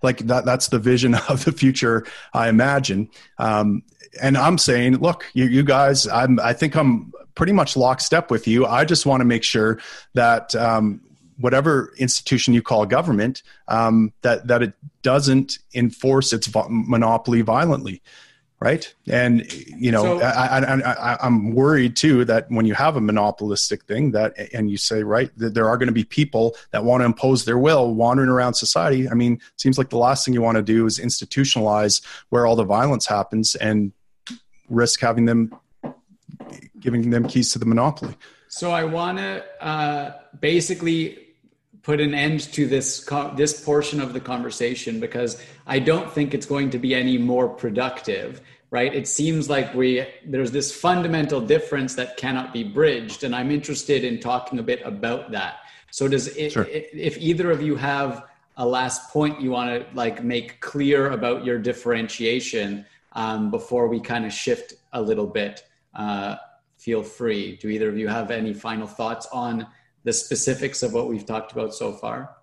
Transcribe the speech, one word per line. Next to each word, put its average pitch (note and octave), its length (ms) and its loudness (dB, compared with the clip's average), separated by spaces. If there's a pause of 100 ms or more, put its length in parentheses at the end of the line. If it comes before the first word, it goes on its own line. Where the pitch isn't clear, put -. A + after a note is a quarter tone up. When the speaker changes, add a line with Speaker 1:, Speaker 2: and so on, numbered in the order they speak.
Speaker 1:
Like, B2+ 240 2
that, A#2+ 200 2
that's B2 240 2
the B2 100 2
vision A#2+ 360 4
<laughs> - 140 0
of C3+ 160 0
the D#3+ 60 2
future, A#2+ 540 2 (280)
I A#2 160 2
imagine. A#2 600 2 (280)
Um, G#2+ 460 2 (360)
and C3+ 160 2
I'm D#3 220 4
saying, B2 400 2
look, - 360 0
you, B2+ 120 2
you C3 180 4
guys, C#3 440 4
I'm, B2 320 4
I A#2 140 2
think D3+ 220 -2
I'm C3 360 2 (240)
pretty F3 180 2
much D#3 240 2
lockstep C3 540 2
with A2+ 160 0
you. A#2 180 4
I A#2+ 180 4
just D#3 220 2
wanna C3 200 4
make A#2 180 2
sure A2 360 2 (360)
that, A#2 400 4
um, A2+ 460 2 (360)
whatever C3 640 2
institution B2 560 2
you A2+ 80 4
call G#2+ 240 2
government, B2 560 0 (240)
um, A2 440 4 (120)
that, A#2+ 240 2
that A#2+ 160 4
it - 100 -2 (300)
doesn't C3+ 560 2 (160)
enforce C3 580 2
its A2 140 -2
vo-, G#2+ 220 0
monopoly A#2 720 2
violently. A2+ 600 0 (600)
Right. C3+ 300 0 (160)
And, A#2+ 380 2 (320)
you A#2+ 140 2
know, A2 260 4
Speaker 2:
So F3 40 0
Speaker 1:
I, B2+ 240 2
I, C3 140 2
I, B2+ 540 0
I, - 80 -6
I'm A2+ 320 2
worried, C3+ 440 4
too, C3 280 4
that A2+ 240 0
when A2+ 160 2
you G#2+ 80 2
have D3+ 220 2
a B2 60 -2
monopolistic G#2 800 -2
thing B2+ 280 -2
that, G#2+ 220 0 (200)
and G#2+ 180 -2
you G2+ 60 -4
say, A2 260 -2
right, A2 340 0
that A2 160 -4
there A2+ 140 2
are A#2+ 100 2
gonna B2 140 2
be A2+ 140 0
people A#2 500 0 (160)
that A2 140 -2
wanna B2 180 4
impose B2 400 2
their A#2+ 160 0
will C3+ 340 4
wandering B2 360 2
around B2 240 2
society. C3+ 560 0
I A#2 40 -6
mean, A#2+ 200 2
it A#2 80 -6 (180)
seems C3 180 2
like C3 120 0
the A#2 80 -4
last B2+ 260 4
thing B2+ 100 0
you A#2+ 80 2
wanna A2+ 220 2
do A2+ 220 4
is A2 140 -2
institutionalize G#2+ 1040 0 (280)
where A#2+ 160 4
all A2+ 100 4
the A2+ 80 4
violence A2+ 420 2
happens G#2+ 500 0
and G#2+ 360 0 (800)
risk A#2 320 0
having A#2 240 2
them, A#2 280 2 (1300)
giving A#2+ 300 0
them A#2+ 180 2
keys A#2+ 240 0
to A#2 80 -4
the A2+ 60 -2
monopoly. A#2 500 0 (320)
Speaker 2:
So F3 240 -6
I E3 140 0
wanna, F#3 580 -6 (160)
uh, D3 520 -4 (280)
basically E3 800 0 (640)
put D3 180 0
an C#3+ 140 0
end D3 240 0 (120)
to D3 140 0
this B2+ 380 -2
co-, C#3+ 320 -6
this D3 280 -2
portion D3 380 0
of B2 120 -6
the B2+ 60 -6
conversation A#2+ 800 -6
because A#2 400 -6 (280)
I C3+ 100 0
don't D#3 340 0
think C#3+ 220 -2
it's C#3 140 -6
going C#3 240 -2
to B2 80 -4
be B2+ 160 0
any B2+ 240 0
more B2 280 2
productive, A#2 920 -6 (300)
right? B2 200 -2
It C3+ 160 -6
seems D3+ 440 -2
like C3+ 240 -2
we, B2+ 280 2 (220)
there's C3 240 -4
this C3+ 260 -4
fundamental E3 640 0
difference C3+ 540 0
that B2 240 -8
cannot B2+ 360 -6
be A#2 100 -6
bridged, A#2+ 600 -2
and B2 120 -4
I'm B2+ 160 -2
interested C#3+ 520 -2
in A#2 160 -4
talking B2 380 -4
a A#2 60 -6
bit B2 200 -4
about A2+ 500 -6
that. F#2+ 240 -8 (340)
So C#3 160 -2
does C#3 220 -2
it, D3+ 240 -6
Speaker 1:
Sure. A2 120 0
Speaker 2:
i-, D3+ 260 -8
if D3+ 280 -6
either E3+ 320 0
of D3 100 0
you D3+ 140 -2
have C#3 480 -4 (340)
a B2 80 -2
last B2+ 460 -4
point D3+ 280 -2
you B2+ 120 -4
wanna, A#2+ 420 -4
like, A#2+ 300 -4
make A#2+ 380 -4
clear C#3 500 0
about A#2+ 340 -2
your A#2+ 140 -2
differentiation, A2+ 1200 -4 (300)
um, A2 380 -4
before A#2+ 360 -2
we A2+ 120 -4
kinda A2+ 320 -6
shift - 420 -6 (200)
a A#2+ 80 -6
little G#2 260 -2
bit, G2+ 360 -6 (300)
uh, G#2 440 -8 (400)
feel A2 260 -4
free. G#2 540 -6
Do G#2+ 120 -10
either G#2+ 200 -2
of G#2 80 -6
you G#2+ 100 -4
have A2 240 -4
any A2 220 -6
final A2 340 -10
thoughts A#2 440 -8
on A#2 360 -6 (380)
the A#2 80 -2
specifics C3 720 -4
of A2+ 100 -4
what A#2+ 160 -2
we've G#2+ 160 -8
talked A2 260 -8
about A2 220 -8
so G#2+ 180 -8
far? A#2 520 -12